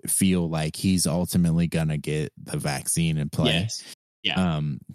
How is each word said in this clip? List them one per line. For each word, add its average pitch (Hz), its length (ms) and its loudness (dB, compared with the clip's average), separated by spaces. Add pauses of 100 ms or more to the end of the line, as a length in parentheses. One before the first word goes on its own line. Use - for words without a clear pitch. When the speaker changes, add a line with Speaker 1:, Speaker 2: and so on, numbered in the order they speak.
Speaker 1:
feel 92 420 2
like 78 280 -2
he's 92 300 2
ultimately 85 600 2
gonna 78 300 0
get 76 340 -4 (100)
the - 160 -6
vaccine 80 600 0
and 73 140 -2
play. 82 200 2 (100)
Speaker 2:
Yes. - 220 -6 (400)
Yeah. 160 340 0
Speaker 1:
Um, - 220 -2 (140)